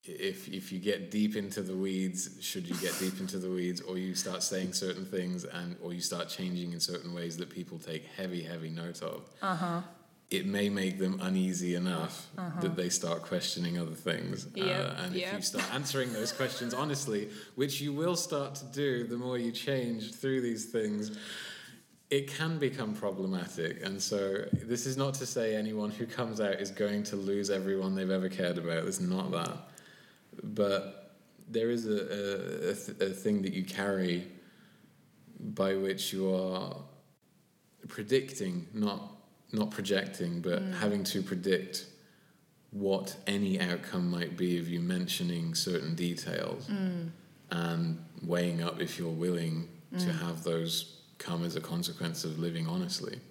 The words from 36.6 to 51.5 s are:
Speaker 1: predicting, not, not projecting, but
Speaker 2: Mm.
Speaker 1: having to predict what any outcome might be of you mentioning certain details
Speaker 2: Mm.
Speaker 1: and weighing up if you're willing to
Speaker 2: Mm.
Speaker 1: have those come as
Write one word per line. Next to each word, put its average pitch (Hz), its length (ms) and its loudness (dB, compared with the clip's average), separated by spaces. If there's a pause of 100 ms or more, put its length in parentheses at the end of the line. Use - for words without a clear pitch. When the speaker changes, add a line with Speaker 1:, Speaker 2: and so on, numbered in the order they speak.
Speaker 1:
predicting, 104 840 0
not, 104 280 2 (500)
not 107 200 2
projecting, 95 680 0
but 90 200 2
Speaker 2:
Mm. 95 140 0
Speaker 1:
having 104 300 2
to 98 180 0
predict 92 640 2 (840)
what 98 440 2 (100)
any 98 340 4
outcome 87 520 2
might 87 260 0
be 90 220 4
of 85 100 -2
you 87 100 0
mentioning 87 760 2
certain 82 400 2
details 87 720 -2
Speaker 2:
Mm. 180 420 0 (400)
Speaker 1:
and 120 480 0 (240)
weighing 87 400 2
up - 180 -2
if - 200 -2
you're 85 100 -2 (180)
willing 82 420 0 (280)
to 90 80 2
Speaker 2:
Mm. 82 140 2
Speaker 1:
have 82 240 -2
those 82 540 0 (200)
come 85 260 -2
as 85 120 -2